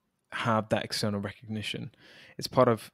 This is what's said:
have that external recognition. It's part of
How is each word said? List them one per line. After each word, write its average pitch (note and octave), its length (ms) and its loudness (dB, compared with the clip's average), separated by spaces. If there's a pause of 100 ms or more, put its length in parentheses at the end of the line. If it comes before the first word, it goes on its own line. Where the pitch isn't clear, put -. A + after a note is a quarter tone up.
(340)
have A2 360 0
that A2 140 2
external G2+ 380 -2
recognition. G#2+ 680 -8 (460)
It's - 100 -8
part B2+ 200 6
of A2+ 260 2